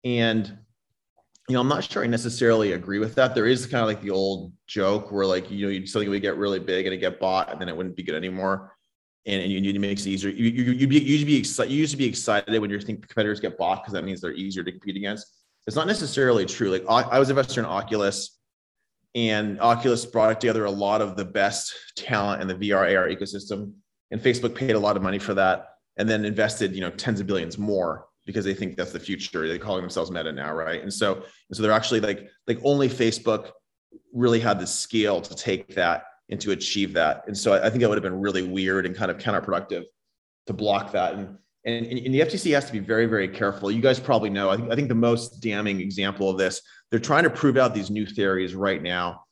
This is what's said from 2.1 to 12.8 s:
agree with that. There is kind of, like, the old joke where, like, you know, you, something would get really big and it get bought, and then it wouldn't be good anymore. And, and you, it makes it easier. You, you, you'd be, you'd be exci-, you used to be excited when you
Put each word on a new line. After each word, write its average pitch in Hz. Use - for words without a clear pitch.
agree 90
with 110
that. 131
There 110
is 123
kind 123
of, 110
like, 104
the 101
old 95
joke 101
where, 98
like, 92
you 101
know, 98
you, 95
something 104
would 101
get 95
really 98
big 92
and 95
it 92
get 92
bought, 95
and 80
then 90
it 80
wouldn't 90
be 95
good 87
anymore. 95
And, 98
and 95
you, 98
it 101
makes 101
it 98
easier. 98
You, 117
you, 123
you'd 131
be, 143
you'd 147
be 143
exci-, -
you 135
used 151
to 139
be 135
excited 107
when 104
you 101